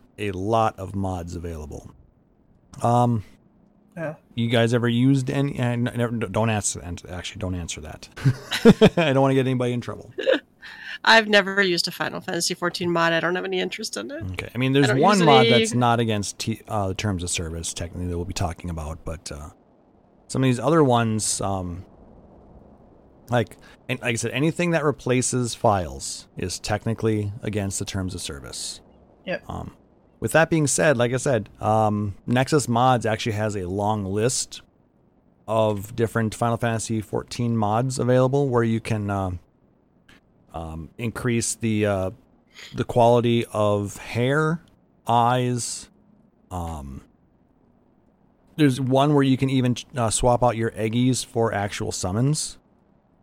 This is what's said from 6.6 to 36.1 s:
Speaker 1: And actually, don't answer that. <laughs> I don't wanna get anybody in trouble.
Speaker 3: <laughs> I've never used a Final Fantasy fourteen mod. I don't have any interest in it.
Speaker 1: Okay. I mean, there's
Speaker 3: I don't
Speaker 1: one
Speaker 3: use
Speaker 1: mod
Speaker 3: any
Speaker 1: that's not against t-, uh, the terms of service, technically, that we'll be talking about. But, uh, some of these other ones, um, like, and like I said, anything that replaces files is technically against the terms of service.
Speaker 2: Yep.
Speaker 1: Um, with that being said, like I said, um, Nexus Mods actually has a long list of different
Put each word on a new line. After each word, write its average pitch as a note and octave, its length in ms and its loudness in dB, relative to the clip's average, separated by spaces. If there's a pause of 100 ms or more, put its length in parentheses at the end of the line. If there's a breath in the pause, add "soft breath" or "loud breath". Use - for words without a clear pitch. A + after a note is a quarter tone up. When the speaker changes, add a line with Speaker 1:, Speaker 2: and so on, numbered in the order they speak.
Speaker 1:
And F2 280 -10
actually, F2+ 300 -12
don't F#2 160 -4
answer E2 260 -8
that. - 320 -16
<laughs> - 840 4
I D#3 160 4
don't C3+ 80 4
wanna C3+ 140 4
get C3 100 2
anybody B2 280 0
in A#2+ 80 -4
trouble. - 360 -12
Speaker 3:
<laughs> - 880 -6
I've A3 220 6
never G3 340 4
used F3 260 2
a F3 40 -8
Final - 300 -6
Fantasy F3+ 340 -4
fourteen F3 360 -4
mod. E3 220 2
I E3 60 2
don't E3+ 160 0
have F#3 100 -6
any F#3 140 -4
interest - 380 -6
in G3+ 140 -10
it. C#4+ 120 -12 (100)
Speaker 1:
Okay. - 200 -12
I A2+ 40 -8
mean, C3 160 0
there's C#3 160 6
Speaker 3:
I G#2+ 40 4
don't C3+ 80 2
Speaker 1:
one G3 180 6
Speaker 3:
use E3+ 60 4
Speaker 1:
mod - 200 8
Speaker 3:
any - 140 6
Speaker 1:
that's A3 140 0
not A#2+ 260 4
against G#2+ 400 -2
t-, - 280 -6
uh, G#2 220 -2
the F#2 60 -4
terms F#2 280 -2
of F2 60 -6
service, E2 440 -6
technically, F2 340 -8
that F2 100 -4
we'll F2 80 -4
be F#2 80 -8
talking F2 360 -4
about. D#2 360 -10
But, - 260 -10
uh, D2 180 -14 (800)
some C3 140 0
of C3 40 4
these A#2+ 120 2
other D3+ 240 4
ones, A#2 560 2
um, F#2 460 -4 (1400)
like, A#2+ 260 0 (320 soft breath)
and B2+ 140 -6
like A#2+ 120 -2
I - 20 -4
said, A2 160 -4
anything E3 400 0
that D#3 120 0
replaces B2+ 720 0
files F2 800 -2
is - 240 -8
technically G#2+ 720 -2 (100)
against G2+ 380 -4
the G2+ 60 -8
terms F#2+ 280 -6
of F2 60 -10
service. - 600 -12 (440)
Speaker 2:
Yep. - 220 -8
Speaker 1:
Um, E2+ 300 -10 (420)
with - 140 -4
that D#3+ 160 6
being D#3 180 2
said, D3+ 300 2
like A#2+ 160 2
I C3 40 0
said, A#2+ 300 0 (140)
um, G#2+ 540 0 (100)
Nexus C3 420 2
Mods A#2+ 380 4
actually A2 280 -2
has G#2+ 220 -2
a F#2 140 -6
long G2+ 340 0
list G#2+ 580 -2 (840)
of G#2+ 480 0
different A2+ 400 0